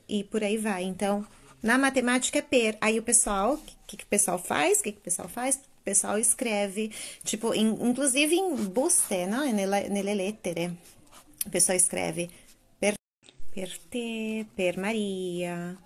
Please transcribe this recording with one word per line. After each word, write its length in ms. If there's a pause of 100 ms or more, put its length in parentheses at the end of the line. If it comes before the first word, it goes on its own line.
E 160
por 180
aí 140
vai. 280
Então, 420 (360)
na 140
matemática 640
é 40
per. 380
Aí 180
o 40
pessoal, 520
o 320
que, 100
que 80
o 40
pessoal 300
faz? 420
O 20
que, 100
que 60
o 40
pessoal 260
faz? 280
O 280
pessoal 340
escreve, 760 (320)
tipo, 300
in-, 260
inclusive 540
em 200
buste, 720
não? 260
Nella, 360
nelle 260
lettere. 560 (760)
O 40
pessoal 260
escreve 540 (500)
per, 140 (600)
per 240 (120)
te, 640
per 240
Maria, 1080